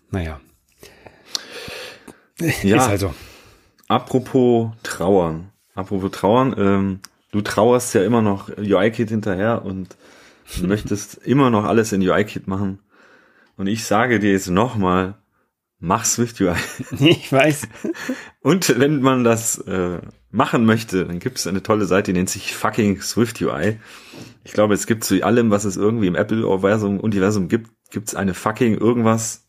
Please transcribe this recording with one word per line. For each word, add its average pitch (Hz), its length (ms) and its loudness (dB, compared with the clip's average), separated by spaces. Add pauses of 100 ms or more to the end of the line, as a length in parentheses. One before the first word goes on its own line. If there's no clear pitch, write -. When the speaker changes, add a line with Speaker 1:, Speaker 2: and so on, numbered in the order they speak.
(120)
Speaker 1:
naja. 80 280 -4 (2250)
Speaker 2:
Ja. 98 140 4
Speaker 1:
Ist 131 100 4
halt 101 120 0
so. 90 140 -4 (760)
Speaker 2:
Apropos 117 840 2 (120)
Trauern. 87 640 0 (240)
Apropos 95 380 -4
Trauern, 117 460 2
ähm, 98 420 0 (320)
du 104 100 -2
trauerst 120 520 2
ja 104 100 4
immer 113 180 2
noch 101 360 -2
U-I-Kit 104 520 0
hinterher 107 560 -2
und 95 300 -10 (320)
Speaker 1:
<laughs> - 340 -14
Speaker 2:
möchtest 101 540 -4 (100)
immer 131 240 4
noch 107 160 2
alles 110 260 0
in 98 160 0
U-I-Kit 90 400 0
machen. 98 320 -6 (760)
Und 98 120 -6
ich 110 180 -4
sage 113 340 2
dir 101 140 2
jetzt 95 160 0
nochmal, 95 680 0 (640)
mach 101 260 0
Swift - 360 -2
U 95 80 4
I. 87 40 0 (460)
Speaker 1:
<laughs> - 0 - (100)
Ich - 220 0
weiß. 147 360 2 (760)
Speaker 2:
Und 151 380 2
wenn 143 220 2
man 127 220 4
das, 113 360 2
äh, 90 400 -4 (300)
machen 123 360 2
möchte, 110 400 2
dann 87 140 -8
gibt's - 280 -6
eine 95 160 -4
tolle 107 220 2
Seite, 92 260 2
die 90 80 2
nennt 92 100 0
sich - 260 -8
fucking 104 460 0
Swift 113 400 -2
U 73 80 -2
I. 85 280 -2 (640)
Ich - 100 -20
glaube, 104 220 4
es - 100 -2
gibt 113 200 -2
zu - 180 2
allem, 117 260 4
was 101 160 2
es 98 120 -4
irgendwie 107 300 0
im 90 80 0
Apple-Universum, 101 840 0
Universum 101 480 0
gibt, 113 220 -2 (200)
gibt's - 240 -10
eine 95 220 -2
fucking 110 420 0
irgendwas, 113 720 0